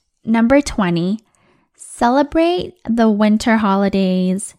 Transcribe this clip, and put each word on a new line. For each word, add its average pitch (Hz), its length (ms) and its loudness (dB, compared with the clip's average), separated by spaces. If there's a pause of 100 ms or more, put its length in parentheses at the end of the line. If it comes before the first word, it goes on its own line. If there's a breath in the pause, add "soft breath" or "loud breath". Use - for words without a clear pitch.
(260)
number 233 340 2
twenty, 180 600 -2 (540)
celebrate 320 1000 -2 (100)
the 226 240 0
winter 214 480 2
holidays 190 1040 0